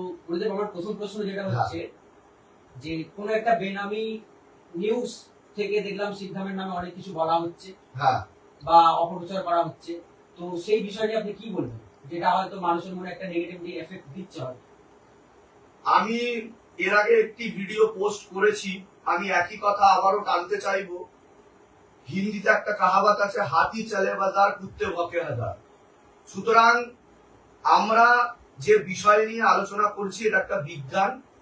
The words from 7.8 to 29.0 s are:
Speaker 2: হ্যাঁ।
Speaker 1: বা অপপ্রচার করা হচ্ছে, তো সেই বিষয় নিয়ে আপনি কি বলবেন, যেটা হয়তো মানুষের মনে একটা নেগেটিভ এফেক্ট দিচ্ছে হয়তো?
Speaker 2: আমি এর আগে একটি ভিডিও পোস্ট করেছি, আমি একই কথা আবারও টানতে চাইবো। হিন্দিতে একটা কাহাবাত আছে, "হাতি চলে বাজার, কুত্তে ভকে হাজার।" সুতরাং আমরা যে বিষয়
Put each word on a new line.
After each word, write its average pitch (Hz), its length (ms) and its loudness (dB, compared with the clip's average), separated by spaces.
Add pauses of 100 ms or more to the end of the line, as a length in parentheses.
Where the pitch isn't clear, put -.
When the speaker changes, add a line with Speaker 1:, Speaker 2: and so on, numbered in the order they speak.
Speaker 2:
হ্যাঁ। 139 300 0 (380)
Speaker 1:
বা 170 280 8
অপপ্রচার 170 520 -2
করা 170 200 2
হচ্ছে, 170 380 -8 (360)
তো 175 280 -8
সেই 214 180 2
বিষয় 214 240 -4
নিয়ে 220 120 -2
আপনি 202 140 -6
কি - 160 -14
বলবেন, 127 300 -6 (300)
যেটা 170 200 -2
হয়তো 185 300 0
মানুষের 180 360 -2
মনে 180 160 -10
একটা 185 160 -12
নেগেটিভ 170 480 -6
এফেক্ট 165 400 -14
দিচ্ছে 185 260 -14
হয়তো? 127 240 -12 (1200)
Speaker 2:
আমি 226 340 2 (600)
এর 190 160 0
আগে 226 260 6
একটি 214 320 -2
ভিডিও 214 360 2
পোস্ট - 460 -4
করেছি, 196 520 0 (200)
আমি 196 240 -2
একই 185 280 0
কথা 202 280 2
আবারও 190 340 4
টানতে 180 380 -2
চাইবো। 190 500 -4 (1000)
হিন্দিতে 202 400 -2
একটা 214 220 2
কাহাবাত 196 480 4
আছে, 202 220 -2
"হাতি 185 420 0
চলে 196 320 -2
বাজার, 196 360 2
কুত্তে 196 340 -8
ভকে 170 380 -4
হাজার।" 110 300 -6 (720)
সুতরাং 233 560 4 (800)
আমরা 226 720 6 (240)
যে 208 180 6
বিষয় 208 500 4